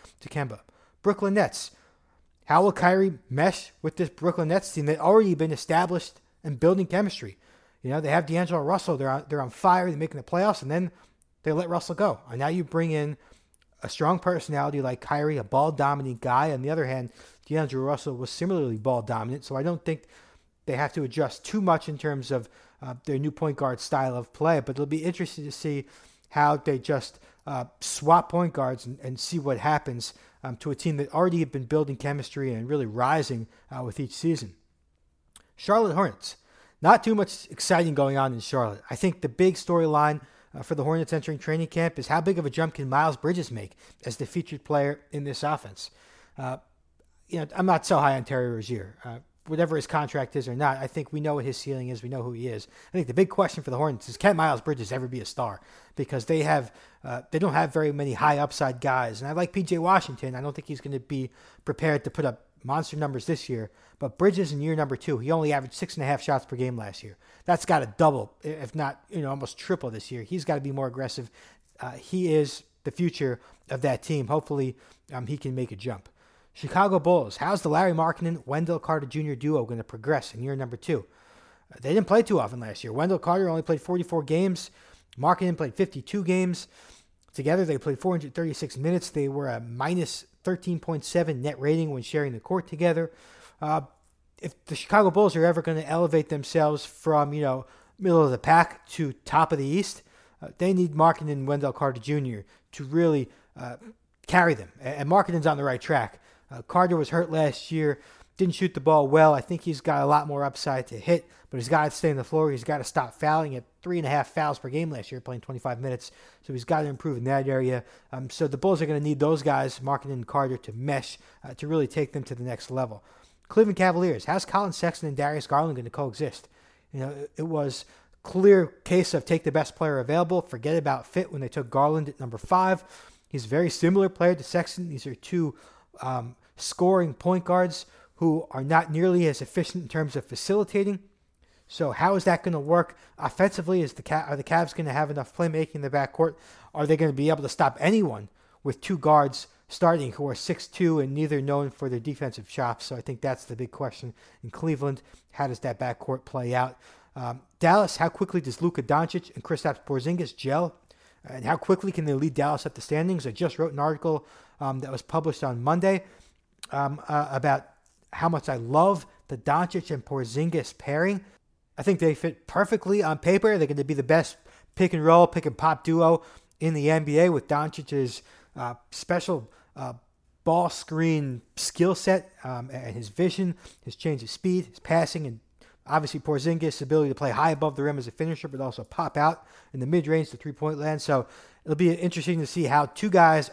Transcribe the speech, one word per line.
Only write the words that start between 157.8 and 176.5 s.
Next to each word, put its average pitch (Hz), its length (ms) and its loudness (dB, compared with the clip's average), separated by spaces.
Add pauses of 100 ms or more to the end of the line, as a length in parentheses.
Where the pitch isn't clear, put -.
how 165 120 2
quickly 185 320 -2
does 131 200 -8
Luka 170 220 0
Doncic 160 500 0
and 123 100 -14
Kristaps 151 420 -4
Porzingis 143 500 -2
gel? 156 400 -2 (520)
And 127 160 -12
how 160 140 0
quickly 190 340 0
can 160 140 -4
they 147 80 2
lead 139 220 0
Dallas 143 300 0
up 156 100 -8
the 127 60 -14
standings? 160 440 0
I 123 60 -4
just 160 260 -2
wrote 156 160 0
an 143 60 -6
article, 156 480 0 (340)
um, 135 180 -4
that 131 120 -8
was 131 100 -8
published 160 420 -2
on 120 200 -4
Monday, 180 400 2 (680)
um, 139 360 -2
uh, 147 240 0
about 135 340 0 (480)
how 165 160 0
much 160 180 -4
I 135 100 -4
love 151 500 2 (200)
the 131 100 -10
Doncic 165 520 -2
and 139 160 -6
Porzingis 139 720 -4
pairing. 180 440 0 (560)
I - 60 -8
think 190 160 2
they 156 140 4
fit - 340 -6
perfectly 202 540 2
on 156 160 0
paper. 196 400 4
They're 156 100 4
gonna 139 160 0
be 143 120 -2
the 139 80 0
best 156 340 4 (380)
pick 185 180 2
and 156 100 0
roll, 165 220 10
pick 170 200 0
and 135 120 -4
pop 156 260 2
duo 165 380 4 (380)